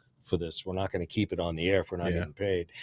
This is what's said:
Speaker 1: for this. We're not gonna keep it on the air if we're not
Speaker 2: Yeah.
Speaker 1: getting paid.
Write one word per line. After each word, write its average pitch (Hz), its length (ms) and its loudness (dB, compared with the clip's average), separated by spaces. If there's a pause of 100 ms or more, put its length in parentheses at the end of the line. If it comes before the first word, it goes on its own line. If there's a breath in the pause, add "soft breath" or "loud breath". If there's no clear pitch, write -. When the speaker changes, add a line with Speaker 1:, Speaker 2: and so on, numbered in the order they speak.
(240)
Speaker 1:
for - 120 0
this. 82 300 -4
We're 92 80 -4
not 95 160 -2
gonna 87 160 -2
keep 104 260 0
it 87 60 -2
on 85 160 0
the 82 160 2
air 95 120 6
if - 100 -10
we're 90 60 -2
not 87 120 0
Speaker 2:
Yeah. 87 80 2
Speaker 1:
getting 87 160 -2
paid. 92 380 0 (100)